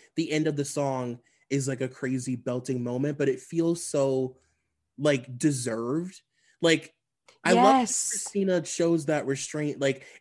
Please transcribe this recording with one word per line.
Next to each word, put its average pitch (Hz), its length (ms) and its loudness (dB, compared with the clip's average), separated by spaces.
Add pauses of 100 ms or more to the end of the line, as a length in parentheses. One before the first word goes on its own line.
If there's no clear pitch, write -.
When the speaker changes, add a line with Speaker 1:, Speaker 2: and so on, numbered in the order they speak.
(160)
Speaker 1:
the 160 160 -2
end 156 160 0
of 151 80 -2
the 143 100 -2
song 127 540 -4 (300)
is, 135 180 -2
like, 131 140 -4
a 131 60 -2
crazy 127 480 -4
belting 123 480 -4
moment, 135 360 -2
but 139 100 2
it 127 100 -2
feels 165 440 -2
so, 131 540 0 (600)
like, 135 400 0
deserved. 127 840 -2 (400)
Like, 165 340 2 (500)
I 170 80 4
love 240 100 6 (100)
that 262 60 6
Speaker 2:
Yes. - 300 -2
Speaker 1:
Christina 190 540 0
shows 165 440 0
that 151 180 0
restraint. 139 560 -4
Like, 135 240 0 (160)